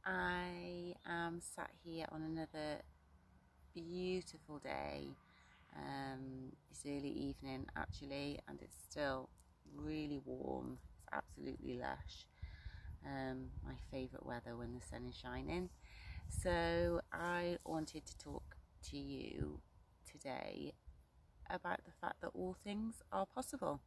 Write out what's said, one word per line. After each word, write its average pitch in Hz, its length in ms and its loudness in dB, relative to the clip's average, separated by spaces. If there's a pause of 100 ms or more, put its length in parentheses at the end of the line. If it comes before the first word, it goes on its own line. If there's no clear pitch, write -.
I 175 880 2 (120)
am 170 320 2 (160)
sat - 160 -2 (100)
here 165 300 -2
on 160 120 -2
another 160 580 0 (920)
beautiful 175 840 0
day. 131 480 0 (680)
Um, 135 760 -4 (180)
it's - 160 -10
early 143 240 0
evening 135 580 0 (100)
actually, 143 600 0 (100)
and - 120 -6
it's - 140 -12 (140)
still 135 400 2 (440)
really 147 520 0
warm. 127 540 0 (180)
It's - 160 -14
absolutely 135 680 0
lush. - 480 -2 (760)
Um, 131 400 0 (200)
my 131 100 -2 (140)
favourite 127 360 -4
weather 120 320 -2
when 120 160 -2
the 123 80 -4
sun 120 280 -6
is 123 60 -8
shining. 147 540 0 (600)
So 170 680 6 (140)
I 175 500 4
wanted 156 420 0
to - 120 -10
talk - 400 -6 (320)
to 143 80 -2
you - 640 0 (500)
today 131 640 -2 (760)
about 185 360 2
the 170 160 -14
fact - 200 2
that - 120 0
all 185 280 0
things 214 340 0 (180)
are 196 120 6
possible. 254 600 2